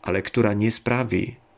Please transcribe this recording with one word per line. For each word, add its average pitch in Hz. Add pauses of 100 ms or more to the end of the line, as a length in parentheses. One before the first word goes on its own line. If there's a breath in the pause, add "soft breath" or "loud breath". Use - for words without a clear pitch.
ale 95
która 107
nie 107
sprawi, 117 (220)